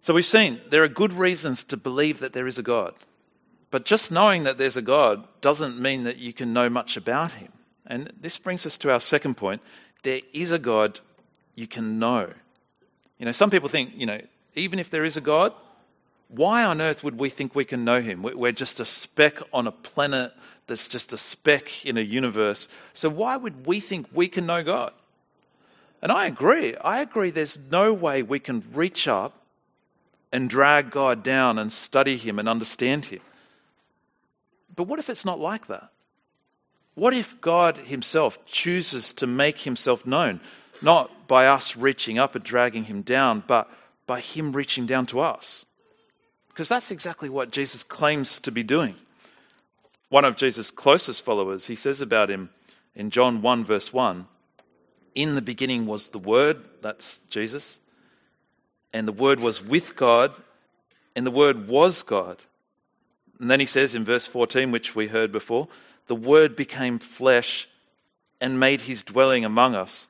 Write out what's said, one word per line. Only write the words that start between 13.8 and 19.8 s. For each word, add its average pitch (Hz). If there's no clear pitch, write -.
you 127
know, 107
even 180
if 170
there 156
is 156
a 147
God, 160
why 202
on 165
earth 156
would 123
we 139
think 135
we 143
can 123
know 123
him? 98
We, 127
we're 120
just -
a 110
speck -
on 123
a 107
planet 135